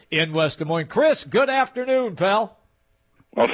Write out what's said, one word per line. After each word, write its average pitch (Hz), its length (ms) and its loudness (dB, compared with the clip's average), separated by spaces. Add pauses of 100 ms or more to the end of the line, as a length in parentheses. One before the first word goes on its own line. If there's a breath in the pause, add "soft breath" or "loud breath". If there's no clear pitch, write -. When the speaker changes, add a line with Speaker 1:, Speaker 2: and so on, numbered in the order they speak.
Speaker 1:
in 160 240 -2
West 156 240 0
Des 156 80 -6
Moines. 160 220 -2
Chris, 285 380 2
good 233 240 0
afternoon, 254 680 -2
pal. 196 420 -2 (760)
Speaker 2:
Well, 120 180 4